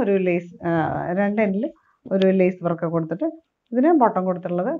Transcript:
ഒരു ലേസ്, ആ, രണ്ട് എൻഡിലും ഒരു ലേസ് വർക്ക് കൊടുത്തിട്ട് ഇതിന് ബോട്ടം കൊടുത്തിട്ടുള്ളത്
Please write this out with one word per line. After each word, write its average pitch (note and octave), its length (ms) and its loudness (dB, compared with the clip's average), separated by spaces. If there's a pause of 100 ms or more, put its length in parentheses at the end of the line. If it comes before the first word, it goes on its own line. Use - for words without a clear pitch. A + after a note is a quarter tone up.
ഒരു G3+ 120 2 (140)
ലേസ്, F3 220 -2 (180)
ആ, - 20 -2 (500)
രണ്ട് G3+ 260 0
എൻഡിലും G3+ 260 -4 (420)
ഒരു F#3+ 140 4 (120)
ലേസ് F3+ 260 2
വർക്ക് E3+ 280 -2
കൊടുത്തിട്ട് E3 340 -2 (440)
ഇതിന് B3+ 180 2 (100)
ബോട്ടം G3 280 4
കൊടുത്തിട്ടുള്ളത് F3+ 520 -2